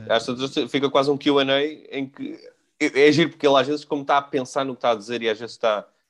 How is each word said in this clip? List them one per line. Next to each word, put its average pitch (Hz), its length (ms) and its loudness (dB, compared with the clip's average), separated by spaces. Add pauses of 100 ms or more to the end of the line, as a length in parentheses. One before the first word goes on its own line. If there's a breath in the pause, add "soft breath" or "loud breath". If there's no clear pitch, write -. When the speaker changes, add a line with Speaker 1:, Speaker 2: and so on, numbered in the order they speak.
Speaker 1:
Ah, 107 80 2
Speaker 2:
às 113 100 -2
tantas 131 260 -6 (180)
fica 139 200 -2
quase 139 200 2
um 143 60 0
Q 143 220 0
and 135 140 2
A 139 100 2
em 139 460 -8
que 135 280 -12 (440)
é, 143 280 4
é 151 40 8
giro 165 180 2
porque - 160 -4
ele 139 100 6
às 131 100 4
vezes 147 180 -6
como 143 180 -6
está 143 160 2
a 139 40 2
pensar 135 420 -6
no 135 100 -6
que 120 40 -16
está 123 140 2
a - 40 2
dizer 113 260 -8
e 117 60 -2
às 107 100 -2
vezes 117 160 -12
está, 104 320 -2 (240)